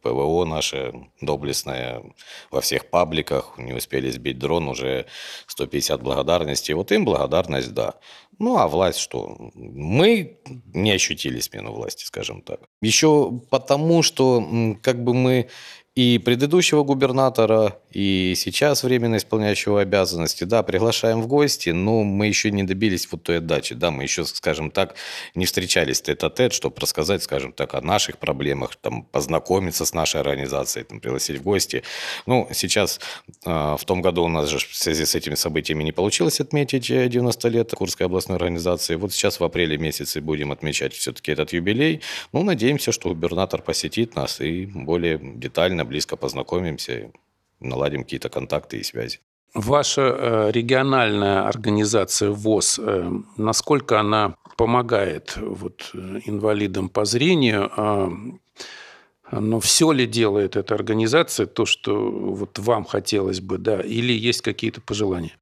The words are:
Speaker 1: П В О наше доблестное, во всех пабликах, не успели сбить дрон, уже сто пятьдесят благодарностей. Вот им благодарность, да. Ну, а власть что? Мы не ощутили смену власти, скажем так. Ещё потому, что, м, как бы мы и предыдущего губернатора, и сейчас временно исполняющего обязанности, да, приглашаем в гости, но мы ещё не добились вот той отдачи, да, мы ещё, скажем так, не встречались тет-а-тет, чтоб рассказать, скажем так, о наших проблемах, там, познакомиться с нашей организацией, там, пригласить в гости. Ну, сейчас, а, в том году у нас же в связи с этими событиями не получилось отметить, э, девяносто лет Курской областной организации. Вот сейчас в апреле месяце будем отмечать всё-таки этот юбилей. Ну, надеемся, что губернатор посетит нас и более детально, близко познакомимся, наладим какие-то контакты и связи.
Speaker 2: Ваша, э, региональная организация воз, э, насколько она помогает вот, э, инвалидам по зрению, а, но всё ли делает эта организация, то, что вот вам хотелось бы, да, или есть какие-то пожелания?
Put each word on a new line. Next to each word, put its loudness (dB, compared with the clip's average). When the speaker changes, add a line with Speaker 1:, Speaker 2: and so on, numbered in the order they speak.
Speaker 1:
П -2
В 0
О 2
наше -4
доблестное, -6
во -2
всех -2
пабликах, 0
не -8
успели -4
сбить -6
дрон, 0
уже -4
сто -6
пятьдесят -2
благодарностей. 0
Вот -2
им 4
благодарность, 0
да. -2
Ну, 0
а 4
власть 2
что? -8
Мы 0
не 2
ощутили -2
смену -10
власти, -10
скажем -10
так. -12
Ещё 4
потому, 4
что, 4
м, 0
как 0
бы 2
мы 4
и 6
предыдущего 4
губернатора, 4
и 2
сейчас 2
временно 2
исполняющего 2
обязанности, 0
да, 2
приглашаем 2
в -2
гости, 2
но 2
мы 2
ещё 2
не 2
добились 0
вот -10
той 2
отдачи, -2
да, 0
мы -4
ещё, -2
скажем -2
так, -2
не 0
встречались 0
тет-а-тет, 0
чтоб -4
рассказать, -2
скажем -4
так, -6
о -4
наших 0
проблемах, -4
там, -6
познакомиться 0
с -2
нашей 0
организацией, -4
там, -14
пригласить -4
в -14
гости. 0
Ну, 2
сейчас, 0
а, 0
в -6
том 0
году 2
у 2
нас 0
же -2
в -6
связи -2
с 0
этими -2
событиями -2
не -2
получилось 0
отметить, -2
э, 4
девяносто 0
лет 0
Курской -2
областной -2
организации. -2
Вот -4
сейчас -2
в 2
апреле 0
месяце -4
будем -2
отмечать -4
всё-таки -6
этот -2
юбилей. 0
Ну, 0
надеемся, 0
что -4
губернатор -2
посетит -4
нас -4
и -4
более 0
детально, -2
близко -4
познакомимся, -6
наладим -4
какие-то -8
контакты -6
и -10
связи. -8
Speaker 2:
Ваша, 0
э, 2
региональная 2
организация 2
воз, 2
э, -2
насколько 2
она 2
помогает 0
вот, -10
э, -10
инвалидам 0
по 0
зрению, 4
а, 0
но 0
всё 4
ли 4
делает 2
эта 0
организация, 2
то, 0
что 0
вот -6
вам 2
хотелось -2
бы, -6
да, 0
или 0
есть 0
какие-то -4
пожелания? -4